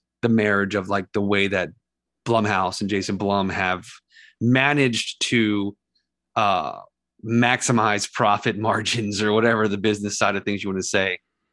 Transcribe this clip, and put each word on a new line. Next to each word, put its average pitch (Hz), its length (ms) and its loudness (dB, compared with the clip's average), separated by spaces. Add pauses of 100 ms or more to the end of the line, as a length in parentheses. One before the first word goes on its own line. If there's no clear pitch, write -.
(220)
the 117 80 2
marriage 104 460 0
of, 95 140 -4
like, 98 240 -4
the 104 80 0
way 101 260 2
that 92 220 -2 (560)
Blumhouse 104 560 0
and 101 80 -4
Jason 101 260 -4
Blum 98 340 0
have 92 360 -4 (560)
managed 131 880 2
to, 104 480 0 (580)
uh, 87 440 0 (440)
maximize 117 880 2
profit 104 460 0
<laughs> - 20 -8
margins 107 600 -2
or 107 120 2
whatever 113 340 2
the 101 100 -2
business 104 400 -2
side 101 180 2
of 98 80 -4
things 101 200 -4
you 98 60 -6
wanna 95 120 -2
say 95 380 0 (340)